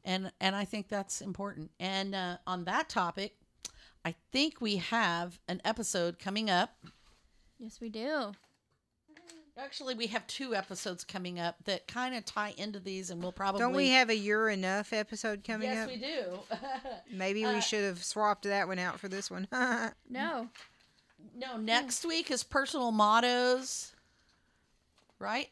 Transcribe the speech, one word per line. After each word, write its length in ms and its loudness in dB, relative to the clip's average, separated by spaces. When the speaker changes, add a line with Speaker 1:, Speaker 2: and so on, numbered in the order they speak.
Speaker 1:
And, 260 -2
and 120 2
I 120 0
think 240 -6
that's 320 -4
important. 480 -8
And, 340 -2
uh, 220 -2
on 180 -2
that 260 0
topic, 440 -2
I 100 -2
think 300 2
we 160 2
have 640 0
an 160 -4
episode 540 0
coming 320 -2
up. 260 4
Speaker 2:
Yes, 220 -16
we 80 -8
do. 440 -2
Speaker 1:
Actually, 360 -6
we 100 0
have 220 -2
two 260 -4
episodes 480 -4
coming 380 -6
up 240 -2
that 240 -4
kinda 320 -4
tie 360 -4
into 220 -6
these, 320 -6
and 100 -6
we'll 120 -4
probably 260 0
Speaker 3:
Don't 160 4
we 140 6
have 200 8
a 60 4
You're 360 2
Enough 420 0
episode 500 -4
coming 260 -2
Speaker 1:
Yes, 160 0
Speaker 3:
up? 60 -6
Speaker 1:
we 60 -8
do. 420 -4
<laughs> 360 -10
Speaker 3:
Maybe 320 0
we 120 2
Speaker 1:
Uh, 40 2
Speaker 3:
should 220 2
have 220 -2
swapped 400 2
that 240 2
one 100 -2
out 220 -2
for 80 -8
this 240 -6
one. 180 -6
<laughs> 420 2
Speaker 2:
No. 400 -2
Speaker 1:
No, 200 -6
next 500 2
week 240 0
is 140 0
personal 480 2
mottos, 1000 6
right? 340 -2